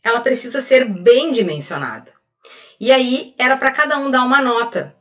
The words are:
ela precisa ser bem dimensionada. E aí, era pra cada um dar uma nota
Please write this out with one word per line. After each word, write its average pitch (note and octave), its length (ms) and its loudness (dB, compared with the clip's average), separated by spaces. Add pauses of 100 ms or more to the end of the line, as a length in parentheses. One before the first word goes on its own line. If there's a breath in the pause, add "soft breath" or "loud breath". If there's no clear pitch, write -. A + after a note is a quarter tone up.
ela A#3 180 0
precisa C4 400 -2
ser B3+ 240 2
bem A#3 460 4
dimensionada. D3 840 -6 (680 loud breath)
E A#3 100 2
aí, B3+ 480 0
era C4 180 0
pra C4+ 140 -2
cada D4+ 280 0
um C#4 120 -4
dar B3+ 140 2
uma C4+ 180 2
nota A#3 580 -4